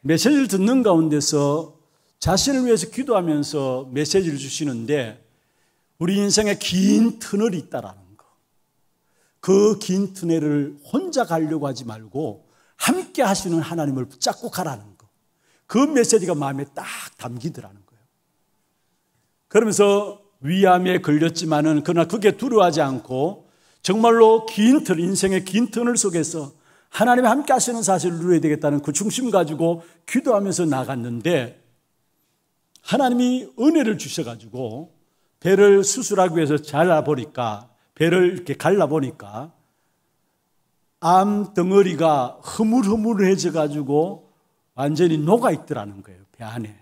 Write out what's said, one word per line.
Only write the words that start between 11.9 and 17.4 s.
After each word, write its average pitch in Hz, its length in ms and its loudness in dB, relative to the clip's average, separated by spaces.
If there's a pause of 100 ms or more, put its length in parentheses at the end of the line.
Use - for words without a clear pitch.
함께 302 460 -4
하시는 190 360 -2
하나님을 143 480 -6
붙잡고 - 440 -8
가라는 139 340 -8 (140)
거. - 100 -20 (580)
그 - 120 -2
메시지가 233 560 2
마음에 139 300 -6 (100)
딱 - 100 -12 (320)
담기더라는 120 580 -12